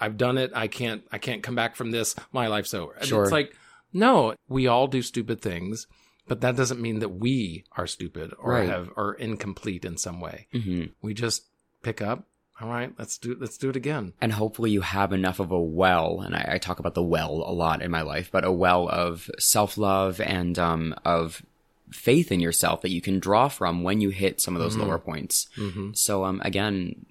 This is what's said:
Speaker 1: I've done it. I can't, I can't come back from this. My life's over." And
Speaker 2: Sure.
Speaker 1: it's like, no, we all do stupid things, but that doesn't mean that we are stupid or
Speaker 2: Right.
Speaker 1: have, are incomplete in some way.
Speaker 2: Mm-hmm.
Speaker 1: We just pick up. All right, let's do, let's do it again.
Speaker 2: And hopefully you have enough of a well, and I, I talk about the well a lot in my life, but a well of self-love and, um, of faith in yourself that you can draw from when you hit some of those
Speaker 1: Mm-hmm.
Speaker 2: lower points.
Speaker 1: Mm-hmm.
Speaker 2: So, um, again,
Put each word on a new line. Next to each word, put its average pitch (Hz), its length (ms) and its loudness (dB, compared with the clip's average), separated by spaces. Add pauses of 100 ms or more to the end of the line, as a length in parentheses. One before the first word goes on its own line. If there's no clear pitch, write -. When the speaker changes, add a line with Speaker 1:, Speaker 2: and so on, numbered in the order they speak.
Speaker 1:
I've 107 160 -4
done 123 220 2
it. 131 180 -2
I 110 100 -2
can't, 117 460 -6
I 107 60 -6
can't 113 260 -8
come 120 100 -6
back 117 220 0
from 117 160 -6
this. 113 240 -2 (160)
My 123 160 0
life's 104 260 -2
over." 85 200 -6
And - 120 -6
Speaker 2:
Sure. 110 160 4
Speaker 1:
it's 98 100 4
like, 147 220 2 (420)
no, 185 380 6 (140)
we 131 180 2
all 127 220 6
do 127 140 0
stupid 117 380 -4
things, 95 460 -6 (400)
but 117 140 -4
that 123 160 2
doesn't 127 240 0
mean 113 180 -2
that 107 120 -2
we 98 520 -2 (140)
are 87 100 -2
stupid 82 520 -10
or 120 160 -2
Speaker 2:
Right. 104 140 2
Speaker 1:
have, 90 280 -4
are 104 180 -2
incomplete 101 720 -6
in 85 140 -8
some 87 220 -8
way. 82 320 -12
Speaker 2:
Mm-hmm. 90 340 -2 (140)
Speaker 1:
We 107 140 -6
just 113 300 -4 (380)
pick 113 200 -4
up. 107 220 -4 (360)
All 113 80 -10
right, 120 300 -6
let's - 200 -10
do, 120 200 -8
let's 131 180 -10
do 135 140 -4
it 135 60 -2
again. 127 440 -4
Speaker 2:
And 113 120 0
hopefully 107 400 0
you 101 80 4
have 95 320 0
enough 92 260 2
of 92 140 -2
a 90 80 4
well, 85 640 4
and 92 120 -6
I, - 200 0
I 92 40 2
talk 90 220 -6
about 82 140 -2
the 87 100 2
well 80 420 0
a 90 60 -4
lot 80 300 2
in 87 100 -4
my 80 100 0
life, 78 300 -6
but 92 120 4
a 90 60 4
well 90 380 4
of 87 500 -2
self-love 98 840 2
and, 87 380 0
um, 82 360 2 (100)
of 85 380 0 (480)
faith 151 420 4
in 90 80 4
yourself 85 420 2
that 92 80 -2
you 87 100 -2
can 95 200 0
draw 104 260 4
from 87 380 -2
when 101 160 2
you 101 80 4
hit 98 320 0
some 90 160 -2
of 85 60 -2
those 87 140 0
Speaker 1:
Mm-hmm. - 100 0
Speaker 2:
lower 82 120 0
points. - 480 -4 (100)
Speaker 1:
Mm-hmm. 98 380 -6
Speaker 2:
So, 98 300 0
um, 95 200 -2
again, 98 680 -2